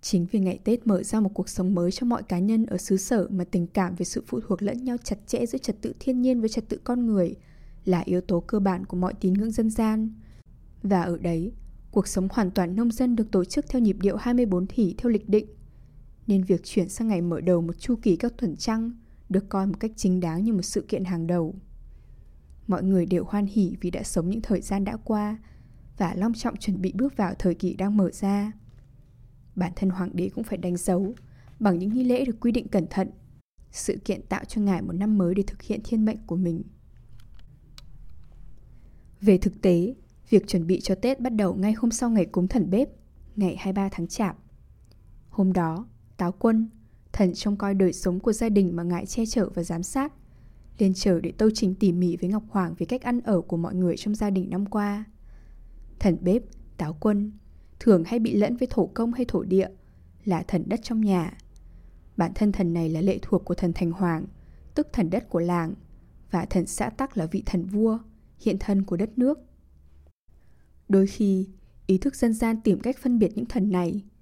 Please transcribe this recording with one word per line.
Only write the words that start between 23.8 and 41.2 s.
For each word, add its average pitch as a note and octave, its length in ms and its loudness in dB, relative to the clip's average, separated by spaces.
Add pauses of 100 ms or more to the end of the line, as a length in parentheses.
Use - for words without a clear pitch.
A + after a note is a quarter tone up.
vì F3 100 -4
đã F#3 120 -6
sống F3 280 -2
những A3 120 -4
thời G3+ 180 -2
gian G3 240 -2
đã G#3 120 -4
qua G#3+ 420 -4 (600)
và F3 160 -2
long A3 200 0
trọng A3+ 220 -4
chuẩn F#3+ 240 -2
bị F3+ 120 -2
bước C4 240 -2
vào F3+ 220 0
thời F3 160 2
kỳ F3+ 200 -4
đang G3+ 220 -2
mở F#3+ 140 4
ra. G3+ 420 -2 (1040)
Bản F3+ 200 -2
thân F#3+ 140 0
hoàng F3+ 220 -4
đế F3+ 160 -2
cũng A3 160 -8
phải - 140 -8
đánh F3+ 180 -4
dấu F#3+ 380 0 (460)
bằng G3 180 4
những G3+ 160 -2
nghi B3+ 100 2
lễ B3 200 2
được A#3 160 -4
quy A#3+ 120 2
định - 160 -2
cẩn F3 220 2
thận. F#3+ 200 -2 (600)
Sự - 340 -4
kiện G3 180 -4
tạo - 220 -6
cho - 160 -4
ngài G3 220 2
một F#3+ 100 -6
năm G3+ 260 2
mới F3+ 160 4
để G3 80 2
thực - 200 -4
hiện - 220 -4
thiên A3 200 2
mệnh G#3+ 220 0
của E3+ 100 -4
mình. E3+ 260 0 (2500)
Về G3 180 6
thực - 240 0
tế, F3+ 320 4 (360)
việc G#3 180 6
chuẩn E3 180 0
bị F3+ 140 2
cho - 140 -2
Tết A#3+ 260 -2